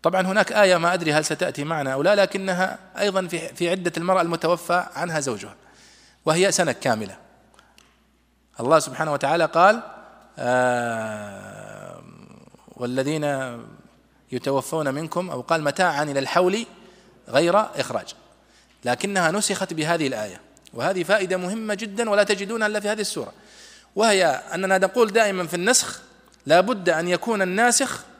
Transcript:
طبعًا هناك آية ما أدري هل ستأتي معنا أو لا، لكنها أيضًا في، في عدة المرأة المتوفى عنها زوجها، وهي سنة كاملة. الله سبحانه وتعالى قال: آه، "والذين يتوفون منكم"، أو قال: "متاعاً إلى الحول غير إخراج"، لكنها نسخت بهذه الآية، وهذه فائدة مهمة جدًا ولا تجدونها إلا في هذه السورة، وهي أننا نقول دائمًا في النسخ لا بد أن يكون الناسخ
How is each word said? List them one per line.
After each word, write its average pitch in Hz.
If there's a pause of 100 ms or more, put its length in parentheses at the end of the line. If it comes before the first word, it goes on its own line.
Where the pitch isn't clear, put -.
طبعًا 185
هناك 190
آية 202
ما 170
أدري 165
هل 156
ستأتي 151
معنا 147
أو 139
لا، 196
لكنها 190 (200)
أيضًا 190
في، 170
في 170
عدة 175
المرأة 180
المتوفى 170 (100)
عنها 160
زوجها، 107 (720)
وهي 175
سنة 160
كاملة. 110 (1400)
الله 143
سبحانه 151
وتعالى 151
قال: 196 (560)
آه، 104 (760)
"والذين 135 (760)
يتوفون 139
منكم"، 165
أو 131
قال: 160
"متاعاً 151
إلى 143
الحول 185 (600)
غير 170
إخراج"، 131 (680)
لكنها 196
نسخت 196
بهذه 160
الآية، 107 (320)
وهذه 170
فائدة 185
مهمة 214
جدًا 214
ولا 202
تجدونها 208
إلا 214
في 202
هذه 214
السورة، 170 (600)
وهي 202
أننا 185
نقول 196
دائمًا 190
في 151
النسخ 190 (440)
لا 160
بد 196
أن 165
يكون 196
الناسخ 233 (160)